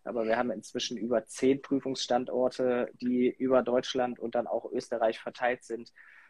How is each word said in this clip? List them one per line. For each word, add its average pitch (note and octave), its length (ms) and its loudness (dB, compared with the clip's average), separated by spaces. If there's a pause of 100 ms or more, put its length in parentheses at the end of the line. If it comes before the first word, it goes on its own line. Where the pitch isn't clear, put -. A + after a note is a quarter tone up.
aber A2+ 220 -2
wir A2 100 2
haben B2 140 0
inzwischen A2+ 480 -6
über A2+ 300 0
zehn C3+ 340 2
Prüfungsstandorte, B2+ 1300 0
die B2 360 2
über B2+ 320 2
Deutschland B2 560 0
und A#2 160 -8
dann A#2+ 140 0
auch A2+ 240 -4
Österreich A#2 480 0
verteilt B2 440 -4
sind, A#2 300 -10 (360)